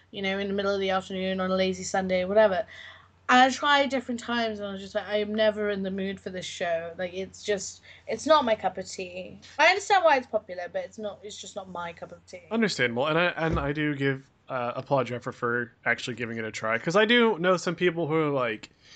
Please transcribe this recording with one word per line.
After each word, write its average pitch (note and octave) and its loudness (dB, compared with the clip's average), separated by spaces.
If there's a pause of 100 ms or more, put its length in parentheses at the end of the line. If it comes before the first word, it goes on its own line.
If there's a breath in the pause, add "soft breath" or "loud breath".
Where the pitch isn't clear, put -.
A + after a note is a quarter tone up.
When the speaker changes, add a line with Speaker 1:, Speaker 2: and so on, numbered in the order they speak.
(120)
Speaker 1:
you G3+ -8
know, F#3+ 0
in G3+ -2
the G3 -2
middle G3 0
of G3 -2
the F#3+ 0
afternoon F#3+ -2
on F#3 0
a F#3 2
lazy F#3 0
Sunday, F#3 0
whatever." G3 4 (640 loud breath)
And B3+ 8
I C4 8
tried C#4+ 2
different B3 -4
times, A3+ -4
and G3+ -6
I G3 -8
was G3 -8
just G3 -12
like, G3 -2
"I G#3 0
am G#3 -2
never G#3+ 2
in G3 -2
the F#3+ -4
mood G3 -4
for G3 -12
this F#3 -10
show." E3+ -4
Like, F3+ -6
it's F#3 -10
just, G3+ -4 (260 loud breath)
it's A3+ -6
not D4+ 6
my A3+ 2
cup F#3+ -2
of F#3 -10
tea. F#3 -10 (180)
I D4+ 6
understand F#4+ 4
why D4+ 6
it's B3+ -2
popular, F3+ -6
but F#3 -4
it's F#3 -14
not, G3+ -8
it's G3+ -14
just - -16
not F#3+ -12
my F3 -10
cup E3+ -16
of E3+ -20
tea. - -18
Speaker 2:
Understandable. C#3 2
And D#3+ 2
I, F3 4 (100)
and D#3+ 0
I C#3+ -2
do D3+ 0
give, C3+ -2 (200)
uh, B2 -4
applaud C3 0
Jeffrey A#2+ -8
for A#2+ -2 (120)
actually A#2 -2
giving A2+ -6
it A2+ -6
a A2 -6
try, A2+ -2
'cause E3 -2
I G#3+ 6
do A3+ 4
know F#3 4
some E3+ -4
people E3+ 0
who D3+ 0
are D#3 2
like, A#2+ -2 (260 loud breath)